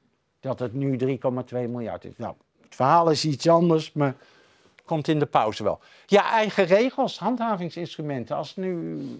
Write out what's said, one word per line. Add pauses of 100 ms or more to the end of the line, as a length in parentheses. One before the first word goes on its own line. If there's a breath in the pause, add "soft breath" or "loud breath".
(400)
Dat
het
nu
drie
komma
twee
miljard
is."
Nou, (280)
het
verhaal
is
iets
anders,
maar (680 soft breath)
komt
in
de
pauze
wel. (260 soft breath)
Ja,
eigen
regels,
handhavingsinstrumenten.
Als
het
nu (180)